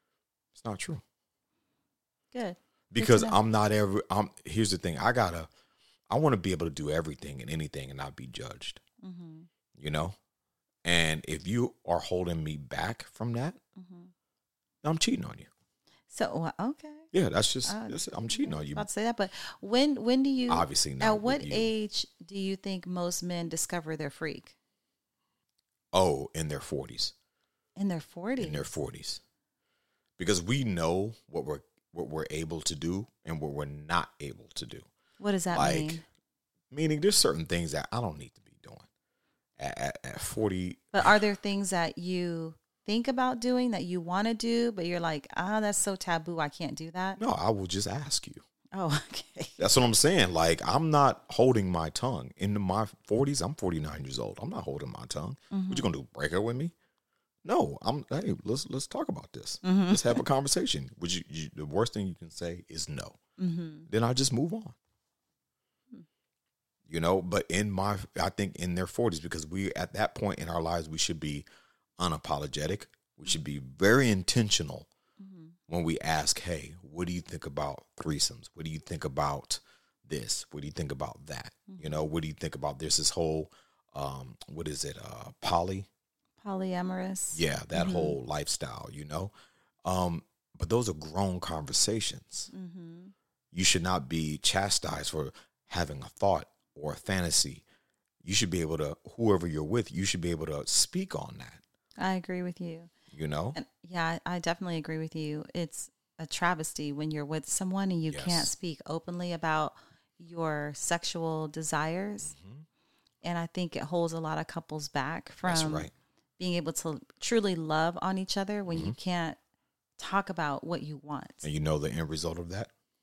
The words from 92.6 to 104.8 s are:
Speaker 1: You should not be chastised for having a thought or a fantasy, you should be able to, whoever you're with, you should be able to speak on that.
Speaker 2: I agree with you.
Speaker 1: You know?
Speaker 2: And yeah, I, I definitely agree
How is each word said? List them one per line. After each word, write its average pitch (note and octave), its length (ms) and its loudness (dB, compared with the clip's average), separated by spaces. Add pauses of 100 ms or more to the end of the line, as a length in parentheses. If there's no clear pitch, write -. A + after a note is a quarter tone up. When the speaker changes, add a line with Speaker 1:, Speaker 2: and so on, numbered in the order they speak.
Speaker 1:
You F#2 120 0
should F#2 200 6
not F2+ 260 0
be D#2 280 -2
chastised D#2 720 0
for D2+ 200 -4 (360)
having D2 360 -4
a - 60 -14
thought F#2+ 380 2 (280)
or D2 180 -6
a - 40 -12
fantasy, E2+ 680 0 (600)
you F2 100 -4
should G#2 160 4
be F2 120 0
able D#2+ 160 -2
to, D2+ 200 -2 (200)
whoever G2 300 4
you're D2+ 160 -2
with, G2+ 280 -2
you F2+ 140 -2
should F#2+ 160 0
be E2+ 100 0
able D#2 160 -2
to D2 200 -4
speak - 480 2
on - 240 -6
that. - 140 -14 (440)
Speaker 2:
I F#3+ 180 0
agree F3+ 260 -4
with F3+ 200 -6
you. E3+ 280 -10 (220)
Speaker 1:
You D2+ 160 -4
know? F2+ 280 0
Speaker 2:
And - 100 -8 (220)
yeah, E3 380 -2
I, F3+ 100 -2
I F3 40 -2
definitely E3+ 380 -2
agree D#3+ 200 -4